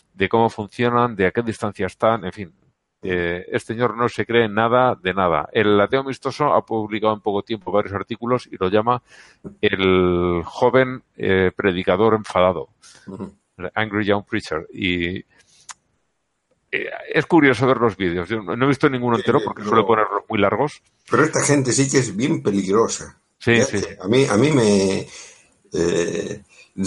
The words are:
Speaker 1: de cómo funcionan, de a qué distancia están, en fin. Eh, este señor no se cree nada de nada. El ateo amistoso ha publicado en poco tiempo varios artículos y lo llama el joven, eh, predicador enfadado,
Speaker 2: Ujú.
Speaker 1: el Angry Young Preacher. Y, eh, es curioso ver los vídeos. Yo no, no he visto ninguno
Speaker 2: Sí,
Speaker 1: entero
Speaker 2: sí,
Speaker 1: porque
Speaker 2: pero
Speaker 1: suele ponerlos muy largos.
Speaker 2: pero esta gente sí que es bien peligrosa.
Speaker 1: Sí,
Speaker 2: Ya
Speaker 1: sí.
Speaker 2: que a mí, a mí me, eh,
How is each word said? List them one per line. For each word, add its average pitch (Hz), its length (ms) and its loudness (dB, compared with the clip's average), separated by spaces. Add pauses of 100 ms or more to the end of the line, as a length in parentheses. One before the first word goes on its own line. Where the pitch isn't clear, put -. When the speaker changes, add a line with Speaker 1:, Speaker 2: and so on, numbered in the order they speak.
(140)
Speaker 1:
de 190 140 -2
cómo 117 220 2
funcionan, 120 640 -2
de 95 120 2
a 87 40 0
qué 120 120 -2
distancia 104 420 -6
están, 110 400 -2
en 90 60 -8
fin. 92 220 -14 (500)
Eh, 87 480 -4
este 117 220 -6
señor 113 240 -2
no 120 120 0
se - 160 -4
cree 117 220 2
nada 113 480 2
de 92 180 -4
nada. 85 380 0
El 104 280 4
ateo 104 200 2
amistoso 135 540 -4
ha 101 120 2
publicado 107 480 -2
en 104 80 -6
poco 101 220 -2
tiempo 104 280 -8
varios 98 220 0
artículos 117 560 -4
y - 80 -14
lo 92 120 -2
llama 113 340 2 (580)
el 90 840 2
joven, 127 580 0 (140)
eh, 95 380 2
predicador 98 600 2
enfadado, 92 540 0 (360)
Speaker 2:
Ujú. 98 300 -14 (220)
Speaker 1:
el 87 180 -10
Angry 107 300 -2
Young 101 200 -2
Preacher. 85 460 -6
Y, 87 460 -4
eh, - 1700 -16 (240)
es 156 120 0
curioso 135 420 4
ver 131 100 2
los 110 200 0
vídeos. 87 320 -4
Yo 110 120 -4
no, 90 140 -6
no 123 100 0
he 143 40 2
visto 139 200 0
ninguno 120 280 0
Speaker 2:
Sí, - 40 -2
Speaker 1:
entero 120 180 2
Speaker 2:
sí, 143 60 -2
Speaker 1:
porque 104 180 -8
Speaker 2:
pero 104 80 -4
Speaker 1:
suele 110 140 4
ponerlos 101 440 0
muy 107 100 -2
largos. 104 420 0 (300)
Speaker 2:
pero 139 140 4
esta 147 180 -2
gente 131 300 2
sí 135 180 2
que 143 60 2
es 110 180 0
bien 147 260 -2
peligrosa. 98 800 -2 (180)
Speaker 1:
Sí, 117 200 2
Speaker 2:
Ya 117 80 4
Speaker 1:
sí. 101 160 -4
Speaker 2:
que - 200 -10
a 92 60 -8
mí, 131 180 4
a 104 120 0
mí 135 140 4
me, 101 540 2 (680)
eh, 85 680 -2 (460)